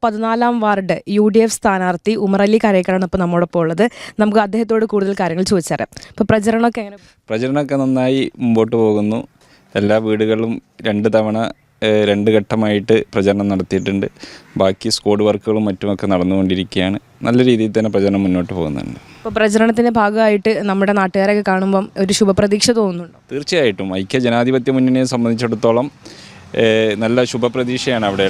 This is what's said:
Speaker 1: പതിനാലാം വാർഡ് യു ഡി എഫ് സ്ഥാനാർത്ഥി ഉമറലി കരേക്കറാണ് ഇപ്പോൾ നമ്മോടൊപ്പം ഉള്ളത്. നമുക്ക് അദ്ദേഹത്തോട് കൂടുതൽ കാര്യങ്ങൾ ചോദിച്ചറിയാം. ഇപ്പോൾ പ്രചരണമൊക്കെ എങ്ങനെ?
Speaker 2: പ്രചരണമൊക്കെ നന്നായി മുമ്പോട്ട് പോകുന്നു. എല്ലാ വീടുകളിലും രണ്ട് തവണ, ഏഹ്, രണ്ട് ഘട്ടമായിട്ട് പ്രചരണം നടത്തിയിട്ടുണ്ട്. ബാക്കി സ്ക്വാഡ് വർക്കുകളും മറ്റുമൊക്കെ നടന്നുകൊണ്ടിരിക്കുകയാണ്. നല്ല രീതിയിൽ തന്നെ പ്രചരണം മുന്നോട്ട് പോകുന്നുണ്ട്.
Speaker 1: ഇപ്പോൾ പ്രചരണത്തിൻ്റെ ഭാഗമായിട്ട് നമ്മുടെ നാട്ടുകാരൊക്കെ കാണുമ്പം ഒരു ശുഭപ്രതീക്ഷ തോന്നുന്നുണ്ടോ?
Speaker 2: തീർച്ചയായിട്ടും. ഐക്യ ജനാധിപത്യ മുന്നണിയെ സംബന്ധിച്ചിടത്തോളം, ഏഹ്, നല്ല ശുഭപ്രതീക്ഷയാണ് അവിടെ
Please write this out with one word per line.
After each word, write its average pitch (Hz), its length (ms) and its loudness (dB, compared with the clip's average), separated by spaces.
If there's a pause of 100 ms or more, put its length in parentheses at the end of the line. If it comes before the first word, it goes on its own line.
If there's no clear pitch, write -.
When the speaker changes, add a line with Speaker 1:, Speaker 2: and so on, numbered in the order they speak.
Speaker 1:
പതിനാലാം 226 560 0
വാർഡ് 196 480 0
യു 208 200 2
ഡി 208 100 2
എഫ് 220 140 4
സ്ഥാനാർത്ഥി 185 640 0
ഉമറലി 202 500 2
കരേക്കറാണ് 185 400 2
ഇപ്പോൾ 185 140 -4
നമ്മോടൊപ്പം 175 420 0
ഉള്ളത്. 165 280 0 (320)
നമുക്ക് 214 260 2
അദ്ദേഹത്തോട് 220 380 -2
കൂടുതൽ 196 360 0
കാര്യങ്ങൾ 175 240 -2
ചോദിച്ചറിയാം. 180 440 -2 (200)
ഇപ്പോൾ - 160 -2
പ്രചരണമൊക്കെ 226 560 0
എങ്ങനെ? 202 160 -12 (320)
Speaker 2:
പ്രചരണമൊക്കെ 135 480 -2
നന്നായി 131 600 0
മുമ്പോട്ട് 117 380 2
പോകുന്നു. 107 500 0 (480)
എല്ലാ 101 220 2
വീടുകളിലും 110 640 0 (200)
രണ്ട് 107 320 0
തവണ, 107 240 0 (440)
ഏഹ്, 107 260 2
രണ്ട് 104 220 2
ഘട്ടമായിട്ട് 107 760 0 (100)
പ്രചരണം 101 340 0
നടത്തിയിട്ടുണ്ട്. 98 580 -2 (500)
ബാക്കി 95 320 0
സ്ക്വാഡ് 104 340 0
വർക്കുകളും 104 420 0
മറ്റുമൊക്കെ 101 420 -4
നടന്നുകൊണ്ടിരിക്കുകയാണ്. 95 920 0 (240)
നല്ല 123 220 2
രീതിയിൽ 113 340 2
തന്നെ 110 120 0
പ്രചരണം 98 320 2
മുന്നോട്ട് 90 300 0
പോകുന്നുണ്ട്. 73 600 -8 (100)
Speaker 1:
ഇപ്പോൾ 220 160 -6
പ്രചരണത്തിൻ്റെ 220 520 2
ഭാഗമായിട്ട് 214 800 0
നമ്മുടെ 196 240 0
നാട്ടുകാരൊക്കെ 202 560 0
കാണുമ്പം 190 400 0 (100)
ഒരു 196 140 0
ശുഭപ്രതീക്ഷ 202 580 2
തോന്നുന്നുണ്ടോ? 185 480 -2 (140)
Speaker 2:
തീർച്ചയായിട്ടും. 117 640 0
ഐക്യ 98 220 -2
ജനാധിപത്യ 123 580 0
മുന്നണിയെ 131 280 2
സംബന്ധിച്ചിടത്തോളം, 117 840 0 (720)
ഏഹ്, 110 400 2
നല്ല 120 220 2
ശുഭപ്രതീക്ഷയാണ് 120 840 -2
അവിടെ 98 240 0